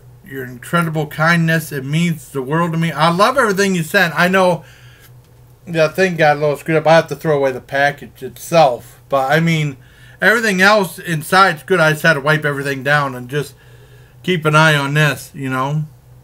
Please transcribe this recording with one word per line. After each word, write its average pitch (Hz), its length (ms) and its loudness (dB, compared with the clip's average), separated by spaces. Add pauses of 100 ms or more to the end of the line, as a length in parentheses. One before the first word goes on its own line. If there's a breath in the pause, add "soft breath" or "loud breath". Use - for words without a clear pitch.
(260)
your 135 200 -12
incredible 156 640 -4
kindness. 160 680 0
It 135 100 -8
means 160 460 -4
the 135 120 -8
world 160 300 -2
to 160 60 -4
me. 165 160 -2
I 156 180 0
love 220 260 2
everything 196 380 0
you 165 80 -2
sent. 165 340 0
I 175 120 2
know 185 340 0 (1040 loud breath)
the 160 220 0
thing 185 260 -2
got 151 220 4
a - 20 -8
little 147 160 0
screwed 160 220 -2
up. 151 100 0
I 165 80 6
have 160 120 4
to 147 100 -8
throw 156 180 -2
away 135 160 0
the 123 80 -8
package 139 640 -4
itself. 123 880 0
But, 135 240 0
I 160 80 4
mean, 156 340 -2 (460 soft breath)
everything 208 400 2
else 202 360 2
inside's 175 680 0
good. 180 180 0
I 156 100 4
just 156 120 -4
had 165 100 4
to 143 80 -4
wipe 151 240 0
everything 139 380 -4
down 143 320 -2
and 123 140 -14
just 143 240 -6 (680 soft breath)
keep 170 220 -2
an 151 100 2
eye 156 200 6
on 139 180 -2
this, 147 420 0
you 135 140 -8
know. 139 340 -2 (400)